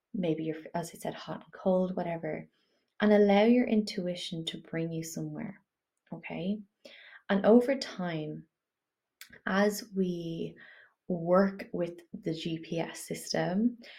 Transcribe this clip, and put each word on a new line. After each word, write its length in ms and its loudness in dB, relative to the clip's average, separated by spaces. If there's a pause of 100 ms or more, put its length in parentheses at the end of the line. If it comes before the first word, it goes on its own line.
(120)
maybe 320 -2
you're, 120 -4 (180)
as 200 -6
I 40 -16
said, 160 -8
hot 300 -12
and 80 -20
cold, 440 0
whatever, 520 -6 (520)
and 120 6
allow 320 8
your 220 6
intuition 800 -2
to 120 -8
bring 320 -6
you 120 -4
somewhere, 580 -8 (520)
okay? 460 -6 (720)
And 180 2
over 300 8
time, 680 -8 (1000)
as 380 2 (100)
we 640 -4 (520)
work 640 2
with 280 -6 (220)
the 120 -4
G 240 -6
P 220 -6
S 200 -8
system, 800 -2 (200)